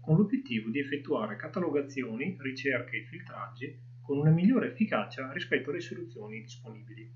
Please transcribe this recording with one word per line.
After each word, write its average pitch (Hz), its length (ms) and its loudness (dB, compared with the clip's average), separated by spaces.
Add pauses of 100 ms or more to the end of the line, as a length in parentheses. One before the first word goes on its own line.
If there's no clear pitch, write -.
con 156 160 6
l'obiettivo 113 540 4
di 123 80 0
effettuare 120 580 -2
catalogazioni, 139 1040 -2
ricerche 131 560 -2
e 107 80 -6
filtraggi 135 720 -12 (220)
con 143 160 -2
una 156 140 6
migliore 180 380 6
efficacia 131 640 -2
rispetto 143 380 0
alle 165 120 -2
soluzioni 113 600 -10
disponibili. - 760 -16